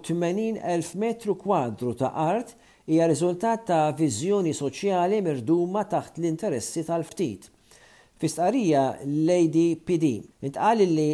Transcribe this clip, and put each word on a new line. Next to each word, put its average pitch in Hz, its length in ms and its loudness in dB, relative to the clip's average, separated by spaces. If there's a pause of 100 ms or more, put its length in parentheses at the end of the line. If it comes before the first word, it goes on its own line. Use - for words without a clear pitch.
tmenin 180 480 -2
elf 170 420 -4
metru 220 400 -2
kwadru 123 560 -2
ta' 127 220 -2
art 185 400 -2 (320)
hija 160 180 4
riżultat 175 640 0
ta' 156 260 2
viżjoni 156 600 0
soċjali 185 680 0
mirduma 175 640 0
taħt 170 340 -4
l-interessi 165 720 -4
tal-ftit. 170 560 -4 (760)
Fi 160 80 0
stqarrija 170 580 2 (180)
l-A 156 340 2 (140)
D 165 140 4 (180)
P 175 160 0
D 147 140 2 (340)
intqal 208 320 2
li 156 340 4